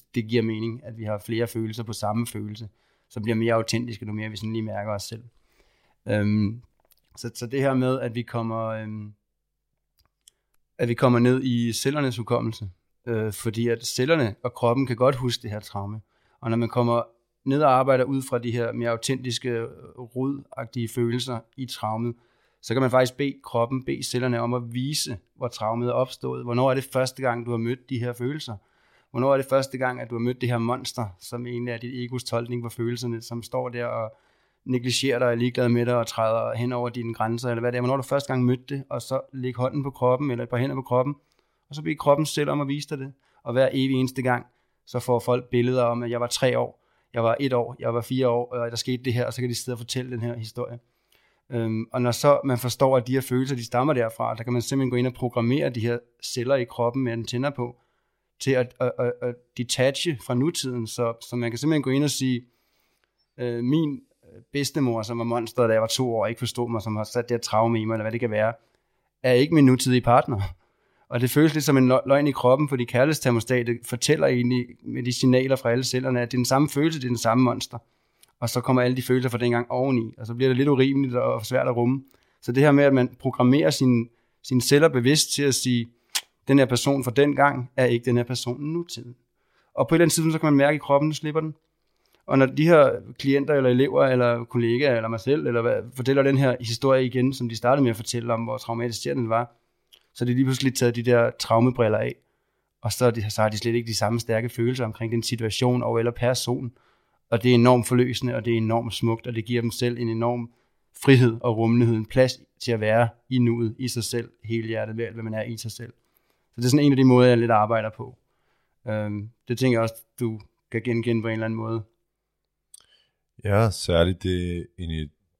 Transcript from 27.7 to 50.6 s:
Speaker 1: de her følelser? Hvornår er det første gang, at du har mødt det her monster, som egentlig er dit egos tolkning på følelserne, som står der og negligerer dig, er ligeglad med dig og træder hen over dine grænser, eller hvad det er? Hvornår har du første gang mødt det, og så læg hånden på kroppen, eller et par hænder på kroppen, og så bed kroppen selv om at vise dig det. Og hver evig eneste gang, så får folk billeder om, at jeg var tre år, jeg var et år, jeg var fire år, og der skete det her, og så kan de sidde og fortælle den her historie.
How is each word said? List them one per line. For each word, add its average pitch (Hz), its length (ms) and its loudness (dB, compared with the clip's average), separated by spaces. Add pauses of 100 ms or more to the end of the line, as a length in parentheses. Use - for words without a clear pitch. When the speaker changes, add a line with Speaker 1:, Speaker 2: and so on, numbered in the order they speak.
Speaker 1:
de 131 80 -4
her 120 140 -4
følelser? 123 440 -8 (540)
Hvornår 135 220 2
er 135 40 4
det 135 100 -2
første 135 320 0
gang, 127 220 -4
at 117 100 -12
du 120 40 -8
har 113 60 -4
mødt 123 200 -2
det 120 80 -2
her 120 100 0
monster, 120 480 -4 (140)
som 120 260 -12
egentlig 120 260 -6
er 113 60 -8
dit 123 260 -10
egos 120 200 -8
tolkning 120 380 -4
på 117 60 -8
følelserne, 117 540 -4
som 117 200 -10
står 127 260 -6
der 120 180 -8
og 113 300 -6 (480)
negligerer 127 540 -2
dig, 127 80 2
er 120 80 2
ligeglad 123 340 0
med 120 180 2
dig 123 120 0
og 113 80 0
træder 113 500 -2
hen 123 160 -4
over 120 160 -4
dine 117 260 -8
grænser, 117 360 -4
eller 117 100 -4
hvad 120 120 -2
det 123 60 -2
er? - 20 -2
Hvornår 127 140 0
har 131 80 -2
du - 60 -12
første 139 240 -2
gang 127 120 2
mødt 123 240 0
det, 139 220 -8
og 123 120 -8
så 131 180 -4 (120)
læg 127 240 -8
hånden 131 260 -2
på 135 80 -6
kroppen, 127 400 0
eller 120 140 -4
et 117 60 -12
par 123 60 -4
hænder 135 200 -2
på 131 60 -6
kroppen, 127 320 0 (540)
og 143 60 -18
så 151 80 -12
bed 156 140 -6
kroppen 147 300 2
selv 147 240 -2
om 147 100 0
at 139 80 -4
vise 143 200 -6
dig 151 100 -8
det. 135 140 -12 (300)
Og 120 100 -8
hver 131 200 4
evig 135 240 0
eneste 131 260 -2
gang, 123 240 -2 (400)
så 123 140 -6
får 120 180 2
folk 120 300 0
billeder 123 360 2
om, 120 180 0
at 120 80 -6
jeg 120 100 -2
var 120 60 -2
tre 123 320 0
år, - 260 -6 (300)
jeg 117 100 0
var 113 160 2
et 135 120 0
år, 120 260 -2
jeg 117 160 -4
var 120 60 -2
fire 131 280 0
år, 120 240 0
og 117 180 -4
der 117 60 -8
skete 123 260 -4
det 127 120 -2
her, 120 120 -2
og 120 60 -6
så 123 80 -10
kan 123 100 -2
de 117 40 -4
sidde 123 200 -8
og 113 40 -10
fortælle 127 320 -8
den 120 100 -8
her 120 160 -6
historie. 120 420 -10 (720)